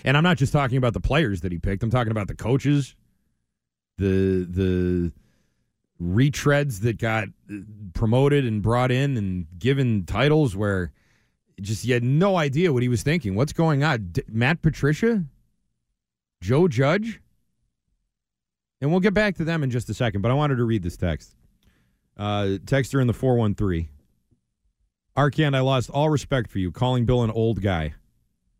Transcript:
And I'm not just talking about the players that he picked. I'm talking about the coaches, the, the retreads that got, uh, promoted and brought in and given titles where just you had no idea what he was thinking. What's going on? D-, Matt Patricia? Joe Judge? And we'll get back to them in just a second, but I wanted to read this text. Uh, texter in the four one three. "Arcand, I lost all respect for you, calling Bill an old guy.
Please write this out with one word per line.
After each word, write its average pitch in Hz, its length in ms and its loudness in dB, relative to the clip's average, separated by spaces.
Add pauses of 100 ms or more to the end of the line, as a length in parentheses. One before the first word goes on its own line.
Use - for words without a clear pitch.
And 135 140 2
I'm 156 60 4
not 180 140 4
just 139 140 0
talking 135 260 0
about 123 160 0
the 92 60 -4
players 120 420 0
that 87 120 -4
he 85 40 -6
picked. 98 260 -2
I'm 113 60 -2
talking 120 220 0
about 107 160 -4
the - 80 -8
coaches, 135 600 0 (1000)
the, 95 520 2
the 90 640 0 (880)
retreads 135 800 0
that 110 160 -2
got, 110 320 -2 (200)
uh, 101 60 -10 (380)
promoted 135 520 2
and 107 160 -2
brought 123 300 0
in 135 240 0
and 92 320 -4 (100)
given 120 480 0
titles 139 480 2
where 95 380 -2 (680)
just 101 240 -6
you 123 80 2
had 120 100 2
no 165 320 2
idea 151 380 2
what 123 100 0
he 123 60 0
was 120 140 0
thinking. 139 320 -2
What's 139 180 -2
going 156 300 2
on? 113 280 -2
D-, - 160 -4
Matt 123 340 0
Patricia? 165 640 0 (1160)
Joe 135 260 2
Judge? 165 540 0 (1600)
And 143 100 0
we'll 185 80 2
get 196 140 2
back 208 240 0
to 160 80 -4
them 165 180 -2
in 127 80 -2
just 120 180 -4
a 110 40 -4
second, 101 280 -2
but 117 100 2
I - 20 2
wanted 143 240 0
to 120 80 0
read 110 180 0
this 85 140 -6
text. - 380 -4 (840)
Uh, 101 480 -2
texter 139 340 -2
in 123 80 2
the 113 60 0
four 127 240 0
one 107 180 0
three. 85 340 -2 (1300)
"Arcand, 143 380 2
I 131 40 2
lost 131 300 0
all 147 200 0
respect 139 400 -2
for 98 100 -4
you, 90 120 -2
calling 123 340 0
Bill 123 180 2
an 110 80 0
old 113 300 0
guy. 82 340 -2 (640)